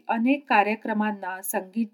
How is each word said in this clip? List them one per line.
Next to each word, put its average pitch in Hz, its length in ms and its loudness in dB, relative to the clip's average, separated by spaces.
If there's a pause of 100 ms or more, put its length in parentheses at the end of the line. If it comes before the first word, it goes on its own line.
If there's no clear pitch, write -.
अनेक 254 420 0
कार्यक्रमांना, 208 920 0
संगीत 208 520 -4